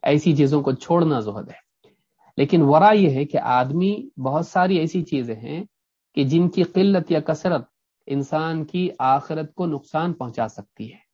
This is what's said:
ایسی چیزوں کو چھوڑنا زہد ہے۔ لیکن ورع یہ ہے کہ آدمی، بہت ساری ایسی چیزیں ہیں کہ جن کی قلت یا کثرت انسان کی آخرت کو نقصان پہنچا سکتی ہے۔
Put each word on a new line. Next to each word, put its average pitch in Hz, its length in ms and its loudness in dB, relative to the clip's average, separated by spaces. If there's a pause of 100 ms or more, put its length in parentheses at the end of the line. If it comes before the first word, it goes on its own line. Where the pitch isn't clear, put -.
ایسی 147 340 2
چیزوں 143 260 2
کو 139 100 0
چھوڑنا 160 480 0
زہد 107 280 -8
ہے۔ - 400 -20 (480)
لیکن 147 260 2
ورع 160 300 6
یہ 196 180 4
ہے 135 140 -2
کہ 147 140 -4
آدمی، 156 840 -2
بہت 143 260 -4
ساری 185 300 0
ایسی 165 280 -2
چیزیں 120 320 -6
ہیں 147 280 -12 (500)
کہ 139 100 0
جن 165 240 2
کی 185 140 0
قلت 185 480 2
یا 156 100 2
کثرت 156 420 -4 (440)
انسان 156 580 -4
کی 180 240 -4 (100)
آخرت 151 560 -2
کو 180 120 -4
نقصان 160 460 -4
پہنچا 120 360 -6
سکتی 110 440 -16
ہے۔ - 60 -20 (160)